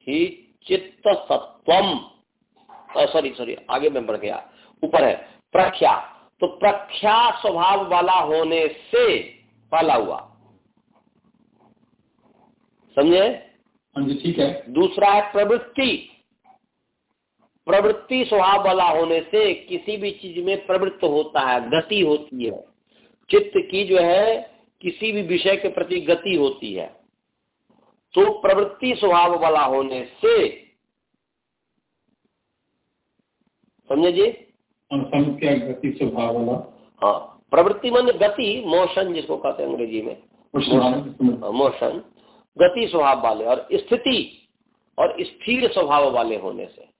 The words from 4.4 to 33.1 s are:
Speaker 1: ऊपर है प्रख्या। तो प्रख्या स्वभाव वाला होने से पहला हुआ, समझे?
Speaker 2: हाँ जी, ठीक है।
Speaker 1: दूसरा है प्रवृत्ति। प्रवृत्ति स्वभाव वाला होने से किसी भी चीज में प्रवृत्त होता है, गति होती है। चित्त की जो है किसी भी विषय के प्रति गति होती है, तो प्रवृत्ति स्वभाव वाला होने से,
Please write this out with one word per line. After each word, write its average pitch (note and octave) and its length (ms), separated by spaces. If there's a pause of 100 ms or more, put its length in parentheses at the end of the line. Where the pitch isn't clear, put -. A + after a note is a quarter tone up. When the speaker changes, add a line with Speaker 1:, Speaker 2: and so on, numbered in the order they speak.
Speaker 1:
ऊपर D3+ 200
है - 240 (240)
प्रख्या। - 640 (240)
तो F3 60
प्रख्या G#3 920
स्वभाव F#3 500
वाला F3 220
होने D#3+ 560
से F#3+ 540 (500)
पहला D#3+ 220
हुआ, G2+ 420 (2500)
समझे? F3 340 (680)
Speaker 2:
हाँ C#3 100
जी, C#3+ 80
ठीक - 240
है। - 340
Speaker 1:
दूसरा F#3+ 380
है G#3 220
प्रवृत्ति। A3+ 920 (1400)
प्रवृत्ति G#3+ 580
स्वभाव G3 420
वाला F#3 180
होने E3 360
से G#3 340
किसी F3+ 420
भी G3+ 140
चीज F3 340
में F#3+ 220
प्रवृत्त F#3+ 380
होता D3+ 360
है, B2 300
गति E3 300
होती D3+ 440
है। G#2 160 (680)
चित्त G#3 260
की F#3+ 280
जो F#3 140
है F#3+ 520 (300)
किसी G#3+ 320
भी G#3 100
विषय F3+ 340
के G3 120
प्रति F3 320
गति E3 340
होती C3+ 400
है, E2+ 120 (1300)
तो G#3 240
प्रवृत्ति G3+ 580
स्वभाव F3 460
वाला D#3 220
होने C3 400
से, G3+ 640 (3250)